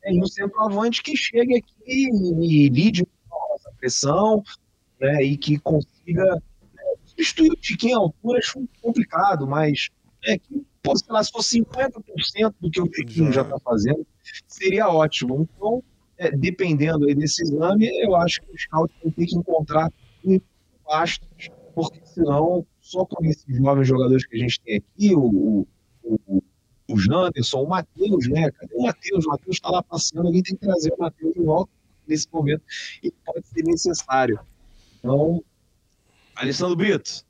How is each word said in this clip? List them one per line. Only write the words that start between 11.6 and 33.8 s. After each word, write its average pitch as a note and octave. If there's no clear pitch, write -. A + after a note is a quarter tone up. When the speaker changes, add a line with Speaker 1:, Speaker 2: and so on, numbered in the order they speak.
Speaker 1:
por F3
cento G#3+
do E3+
que D#3+
o F3
Tiquinho C#3+
já C3+
Speaker 2:
Já. D3+
Speaker 1:
tá C#3
fazendo, A#2+
seria G3
ótimo. D#3
Então, A3+
é, E3+
dependendo D#3
aí C#3+
desse D3
exame, F3+
eu G3
acho E3+
que -
o D#3+
scout D#3+
vai D#3+
ter E3+
que F3
encontrar D#3+
um F#3+
Bastos, -
porque D#3+
senão, E3
só F#3
com -
esses D3
jovens C3+
jogadores C3
que -
a -
gente A#2+
tem G#2+
aqui, G3
o, G#2+
o, A2+
o, G2
o A2+
Janderson, C3+
o C#3+
Matheus, F3+
né, D3+
cadê -
o A#3+
Matheus? B3
O D#3+
Matheus E3
tá E3+
lá F3+
passeando, E3
alguém F3+
tem F#3+
que -
trazer E3+
o -
Matheus -
de -
volta D#3+
nesse D#3
momento, D3+
e F3
pode -
ser D#3+
necessário. C3+